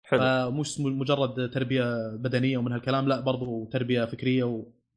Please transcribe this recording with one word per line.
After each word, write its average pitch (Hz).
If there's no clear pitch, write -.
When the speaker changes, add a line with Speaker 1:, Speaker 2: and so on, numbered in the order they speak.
Speaker 1:
حلو. 131
Speaker 2:
فمش 131
م-، 135
مجرد 131
تربية 120
بدنية 127
ومن 123
هالكلام، 127
لا، 135
برضو 123
تربية 120
فكرية 127
و-، 117